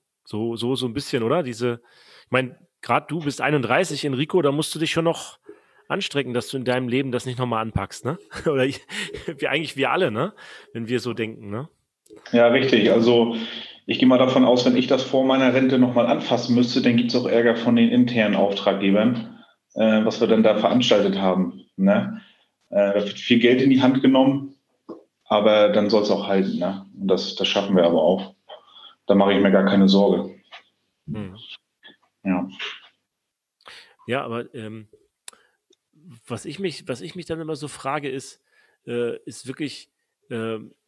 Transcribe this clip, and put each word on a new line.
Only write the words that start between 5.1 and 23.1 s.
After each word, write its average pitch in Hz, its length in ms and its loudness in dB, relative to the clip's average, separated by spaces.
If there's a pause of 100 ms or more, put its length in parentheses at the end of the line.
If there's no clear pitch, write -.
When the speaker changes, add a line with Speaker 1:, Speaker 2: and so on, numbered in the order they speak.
Speaker 1:
anstrengen, 143 480 -6
dass 120 140 -4
du 139 100 -8
in 123 80 -6
deinem 127 220 -2
Leben 131 240 -2
das 123 120 -4
nicht 123 140 -8
nochmal 120 240 -2
anpackst, 104 420 -8
ne? 151 140 -6 (140)
<laughs> - 140 -8
Oder 135 200 0
ich, 139 140 -6 (580)
wie 143 80 -4
eigentlich 135 300 -2
wir 131 160 0
alle, 165 180 0
ne? 131 240 -4 (380)
Wenn 117 160 -8
wir 123 100 0
so 117 160 -6
denken, 110 360 -8
ne? 123 180 -10 (640)
Speaker 2:
Ja, 120 160 6
richtig. 123 420 4
Also 117 460 4 (500)
ich 113 120 -4
gehe 127 100 4
mal 127 100 6
davon 127 260 4
aus, 123 220 4
wenn 123 100 2
ich 123 100 0
das 131 160 0
vor 131 220 0
meiner 131 300 2
Rente 131 240 2
nochmal 120 280 2
anfassen 123 480 0
müsste, 123 280 2
dann 120 140 4
gibt's 120 180 0
auch 123 120 0
Ärger 117 300 2
von 117 200 0
den 117 140 4
internen 120 440 2
Auftraggebern, 101 1040 0 (360)
äh, 110 300 2
was 107 160 -2
wir 117 60 2
dann 113 160 4
da 107 140 4
veranstaltet 101 640 2
haben, 92 460 -2 (120)
ne? 101 440 0 (480)
Äh, 101 240 0
da - 40 0
wird 101 220 -4